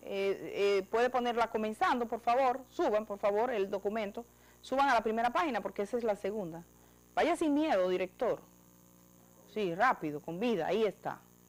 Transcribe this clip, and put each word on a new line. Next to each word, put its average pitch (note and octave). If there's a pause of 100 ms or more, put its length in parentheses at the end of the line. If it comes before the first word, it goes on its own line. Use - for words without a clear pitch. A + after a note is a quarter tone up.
Eh, G3
eh, F#3+
puede A#3+
ponerla A#3+
comenzando, A#3
por A3+
favor. B3+
Suban, A3
por G3+
favor, G#3+
el G3
documento. G#3 (380)
Suban C#4
a C4
la A3+
primera A3+
página, C#4+
porque G3
esa A3
es A#3
la G#3
segunda. F#3+ (500)
Vaya C#4+
sin D#4+
miedo, C4+
director. F#3 (1120)
Sí, F#3+
rápido, E3+
con E3+
vida, G#3+
ahí G#3
está. F3+ (280)